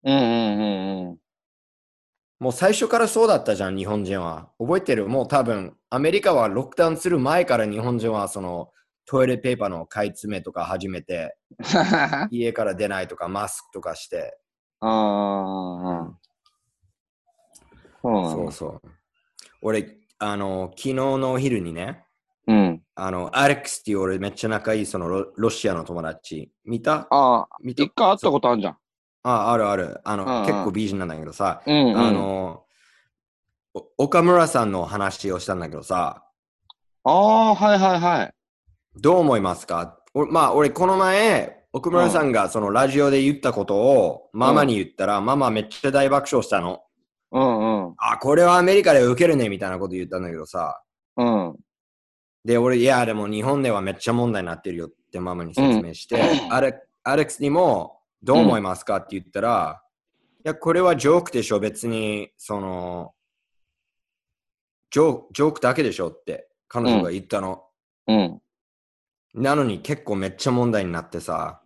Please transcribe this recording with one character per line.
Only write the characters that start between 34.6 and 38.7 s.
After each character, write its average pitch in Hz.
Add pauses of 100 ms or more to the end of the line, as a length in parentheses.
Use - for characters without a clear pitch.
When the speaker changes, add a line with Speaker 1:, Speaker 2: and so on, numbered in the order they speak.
Speaker 2:
ん 101
の 87
話 98
を 90
し -
た 98
ん 90
だ 82
け 76
ど 73
さ。 85 (800)
Speaker 1:
あ 214
ー、 -
は 208
い 196
は 190
い 165
は 170
い。 - (640)